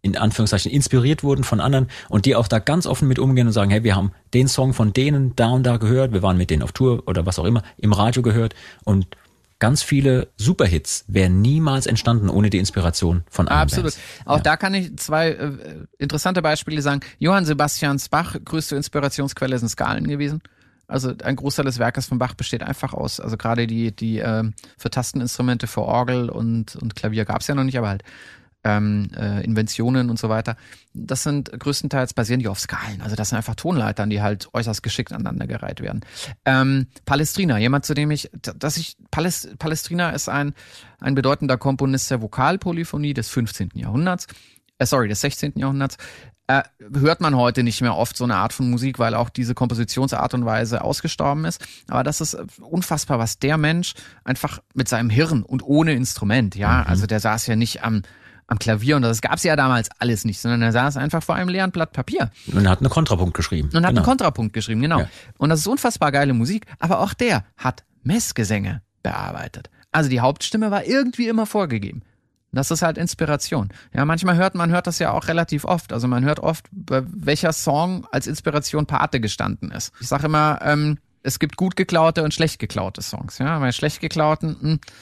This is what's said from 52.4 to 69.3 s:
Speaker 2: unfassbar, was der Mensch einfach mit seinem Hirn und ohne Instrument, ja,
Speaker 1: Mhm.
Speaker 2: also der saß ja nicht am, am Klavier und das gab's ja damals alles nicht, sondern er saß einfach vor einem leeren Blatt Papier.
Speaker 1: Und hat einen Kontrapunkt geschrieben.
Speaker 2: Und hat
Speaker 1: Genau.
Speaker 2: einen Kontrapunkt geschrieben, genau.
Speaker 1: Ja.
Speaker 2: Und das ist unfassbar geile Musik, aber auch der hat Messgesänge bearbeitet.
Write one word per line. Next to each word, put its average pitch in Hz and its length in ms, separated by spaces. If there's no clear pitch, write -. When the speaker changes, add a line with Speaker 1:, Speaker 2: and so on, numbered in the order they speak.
Speaker 2:
unfassbar, 147 580
was 113 200
der 147 180
Mensch 160 360
einfach - 360
mit 127 140
seinem 120 220
Hirn 139 340
und 131 200
ohne 156 300
Instrument, 113 600
ja, 107 240
Speaker 1:
Mhm. 76 80
Speaker 2:
also 95 200
der 107 120
saß 110 280
ja 110 100
nicht - 260
am, 110 200
am 113 140
Klavier 117 380
und 127 60
das 113 180
gab's 160 220
ja 160 120
damals 131 320
alles 120 260
nicht, 104 160
sondern 117 200
er 113 120
saß 135 240
einfach 156 260
vor 165 120
einem 180 120
leeren 185 240
Blatt 160 220
Papier. - 360
Speaker 1:
Und 98 200
hat 92 140
einen 131 80
Kontrapunkt 92 440
geschrieben. 78 360
Speaker 2:
Und 160 80
hat 170 140
Speaker 1:
Genau. - 100
Speaker 2:
einen - 40
Kontrapunkt 165 460
geschrieben, 113 300
genau. 151 180
Speaker 1:
Ja. 95 100
Speaker 2:
Und 143 100
das 160 140
ist 185 60
unfassbar 226 440
geile 139 220
Musik, 131 320
aber 165 220
auch 196 140
der 196 320
hat - 300
Messgesänge 104 800
bearbeitet. - 680